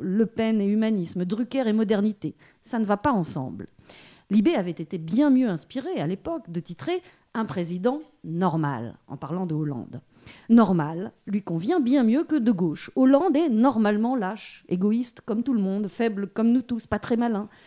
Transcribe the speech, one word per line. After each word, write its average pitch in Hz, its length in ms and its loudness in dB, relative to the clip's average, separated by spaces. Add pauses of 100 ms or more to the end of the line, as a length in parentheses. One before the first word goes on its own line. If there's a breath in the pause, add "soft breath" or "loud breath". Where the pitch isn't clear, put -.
Le 190 260 0
Pen 220 340 0
et 202 60 0
humanisme, 208 580 0
Drucker 226 440 -2
et 214 40 2
modernité. 208 640 0 (300 soft breath)
Ça 233 160 -4
ne 220 40 0
va 202 120 2
pas 285 160 2
ensemble. 139 560 -4 (600 soft breath)
Libé 220 280 4
avait 180 160 -2
été 170 260 -8
bien 202 320 2
mieux 254 180 4
inspiré 254 520 -6
à 143 80 -2
l'époque 196 420 -6
de 170 80 -8
titrer « 339 440 -6 (320 soft breath)
Un 226 100 -4
président 185 560 -4 (240)
normal », 156 720 -2 (100)
en 135 100 -12
parlant 170 300 -6
de 160 80 -4
Hollande. 143 460 -6 (480 soft breath)
Normal 185 640 4 (140)
lui 202 160 -2
convient 185 360 -2
bien 262 240 4
mieux 240 220 4
que 311 120 -2
de 240 140 2
gauche. 170 460 -2
Hollande 277 400 6
est 330 120 2
normalement 226 680 2
lâche, 208 520 -8
égoïste 208 560 -2
comme 240 200 -4
tout 269 100 0
le 208 80 0
monde, 196 240 -2
faible 202 400 -4
comme 226 240 0
nous 247 120 4
tous, 240 260 -8
pas 208 100 -2
très - 180 -2
malin, 226 320 -2 (180 soft breath)